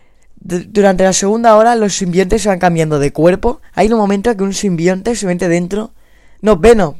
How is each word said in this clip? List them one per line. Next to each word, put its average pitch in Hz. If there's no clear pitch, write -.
Du-, 175
durante 196
la 190
segunda 220
hora, 233
los 208
simbiontes 190
se 214
van 185
cambiando 160
de 143
cuerpo. 180
Hay 190
un 233
momento 202
en 202
que 190
un 196
simbionte 190
se 202
mete 180
dentro, 180
no, 202
Venom, 185